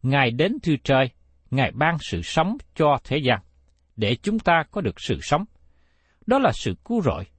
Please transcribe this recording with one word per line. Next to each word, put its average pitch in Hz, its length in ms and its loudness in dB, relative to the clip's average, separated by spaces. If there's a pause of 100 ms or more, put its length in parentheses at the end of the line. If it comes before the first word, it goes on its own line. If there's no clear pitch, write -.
Ngài 131 280 2
đến 151 220 0 (100)
từ 156 220 0
trời, 135 260 2 (400)
Ngài 127 220 0
ban 160 280 0
sự 85 220 -6
sống 180 340 0 (180)
cho 147 300 2
thế 139 140 -2
gian, 123 220 0 (560)
để 107 260 0
chúng 214 160 -2
ta 170 320 2
có 208 100 -6
được 113 200 -4
sự 80 220 -4
sống. 165 220 0 (840)
Đó 254 120 2
là 220 160 4
sự - 200 -4 (100)
cứu 233 180 -2
rỗi. 95 220 -2 (140)